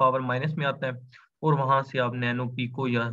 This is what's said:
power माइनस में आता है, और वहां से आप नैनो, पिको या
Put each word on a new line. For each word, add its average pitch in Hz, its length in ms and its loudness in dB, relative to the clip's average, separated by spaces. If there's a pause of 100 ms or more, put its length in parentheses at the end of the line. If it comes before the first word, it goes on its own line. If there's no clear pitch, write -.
power 131 200 4
माइनस 127 320 -2
में 147 120 -2
आता 135 200 -2
है, 127 60 -4 (500)
और 156 140 4
वहां 135 280 2
से 135 140 -6
आप 123 160 2
नैनो, 123 340 -2
पिको 123 400 -4
या 117 240 0